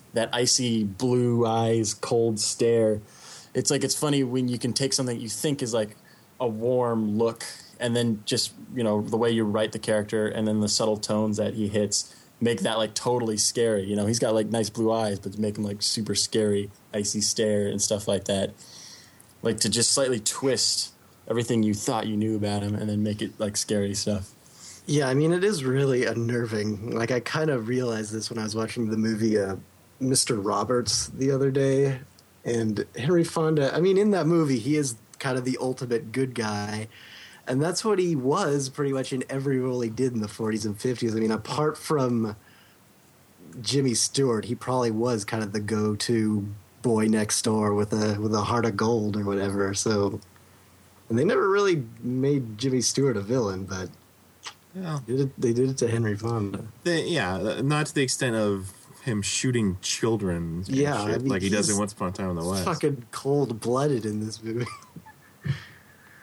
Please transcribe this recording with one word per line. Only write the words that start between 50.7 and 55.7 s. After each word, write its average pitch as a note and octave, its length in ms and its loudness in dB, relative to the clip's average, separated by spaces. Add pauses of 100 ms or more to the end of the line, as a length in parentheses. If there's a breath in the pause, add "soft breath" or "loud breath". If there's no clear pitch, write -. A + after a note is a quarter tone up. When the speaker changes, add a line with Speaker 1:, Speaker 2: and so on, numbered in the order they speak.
Speaker 2:
and A2+ 100 0
they B2+ 60 4
never G3+ 260 2
really F#3+ 360 2 (160)
made B2+ 560 0
Jimmy B2+ 240 0
Stewart C3+ 340 2
a G2+ 60 -2
villain, G2+ 420 0
but F#2 240 -8 (880)
Speaker 3:
Yeah. E3+ 320 -6
Speaker 2:
they A#2 80 -2
did C3+ 120 2
it, C3+ 40 -4 (100)
they A#2 120 4
did C3 160 2
it C3+ 80 -4